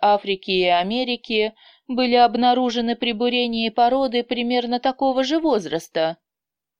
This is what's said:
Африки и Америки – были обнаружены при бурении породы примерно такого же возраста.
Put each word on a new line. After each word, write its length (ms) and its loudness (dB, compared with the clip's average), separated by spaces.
Африки 500 0
и 160 2
Америки – 840 -2
были 300 0
обнаружены 800 2
при 160 -2
бурении 560 -2
породы 560 0
примерно 560 -2
такого 460 0
же 120 -2
возраста. 800 -2